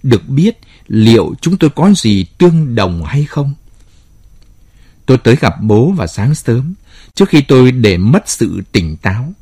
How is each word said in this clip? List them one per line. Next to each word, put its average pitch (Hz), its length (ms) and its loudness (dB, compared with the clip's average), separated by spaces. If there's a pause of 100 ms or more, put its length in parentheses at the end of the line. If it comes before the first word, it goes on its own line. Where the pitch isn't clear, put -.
được 120 260 0
biết 165 300 0 (280)
liệu 113 540 2
chúng 175 160 -2
tôi 156 140 2
có 185 260 2
gì 101 280 -2
tương 160 500 0
đồng 90 300 -4
hay 143 200 -4
không. 143 300 -6 (1500)
Tôi 127 120 4
tới 117 180 2
gặp - 260 -4
bố 110 280 2
vào 165 160 -4
sáng 117 280 -2
sớm, 135 400 -4 (400)
trước 196 140 2
khi 151 140 2
tôi 127 300 4
để 107 260 0
mất 123 280 2
sự 95 360 -6 (100)
tỉnh 80 240 -4
táo 117 460 -6